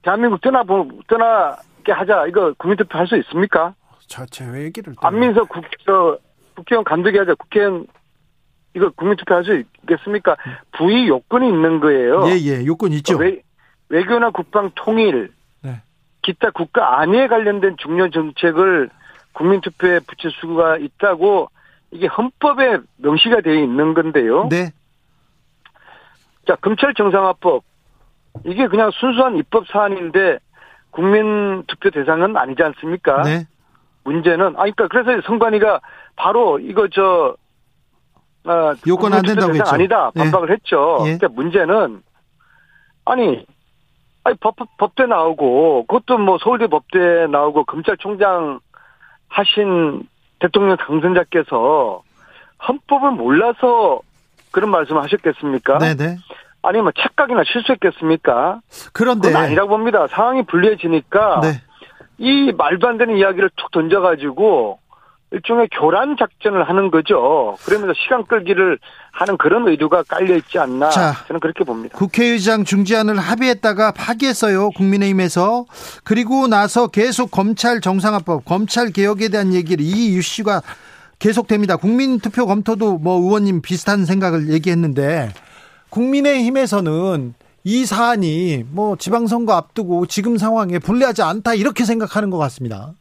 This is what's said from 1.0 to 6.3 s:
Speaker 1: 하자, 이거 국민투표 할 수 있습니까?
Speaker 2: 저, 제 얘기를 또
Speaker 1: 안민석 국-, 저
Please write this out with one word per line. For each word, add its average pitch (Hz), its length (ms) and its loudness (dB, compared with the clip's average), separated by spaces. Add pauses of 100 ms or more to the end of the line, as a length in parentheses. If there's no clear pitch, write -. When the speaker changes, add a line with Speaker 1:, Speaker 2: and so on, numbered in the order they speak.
Speaker 1:
하자, 180 340 2
이거 175 300 0
국민투표 180 400 -2
할 175 100 0
수 190 120 0
있습니까? 175 560 -2 (320)
Speaker 2:
저, - 180 -14
제 127 220 -16 (180)
얘기를 196 300 -14
또 - 120 -6
Speaker 1:
안민석 226 440 2
국-, 170 160 -12 (180)
저 180 320 2 (400)